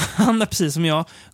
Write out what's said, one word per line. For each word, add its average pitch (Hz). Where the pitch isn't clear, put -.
han 226
har 214
precis 151
som 165
jag 160